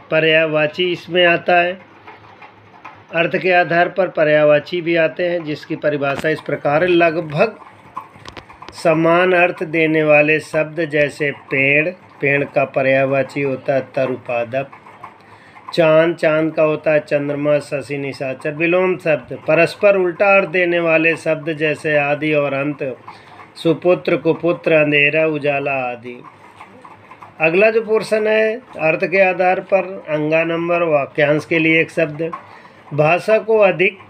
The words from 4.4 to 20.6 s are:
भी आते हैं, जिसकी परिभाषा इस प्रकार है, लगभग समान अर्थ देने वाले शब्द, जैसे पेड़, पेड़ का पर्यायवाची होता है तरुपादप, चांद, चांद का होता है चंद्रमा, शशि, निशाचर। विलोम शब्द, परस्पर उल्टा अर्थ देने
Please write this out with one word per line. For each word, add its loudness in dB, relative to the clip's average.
भी -2
आते -2
हैं, -4
जिसकी -8
परिभाषा -2
इस -4
प्रकार -2
है, 0
लगभग 0
समान 2
अर्थ 0
देने 0
वाले 4
शब्द, -4
जैसे -2
पेड़, 0
पेड़ 0
का -2
पर्यायवाची 0
होता -4
है -2
तरुपादप, -6
चांद, 4
चांद 0
का 0
होता 0
है 4
चंद्रमा, -2
शशि, -8
निशाचर। -8
विलोम 0
शब्द, -2
परस्पर 4
उल्टा 2
अर्थ 2
देने 0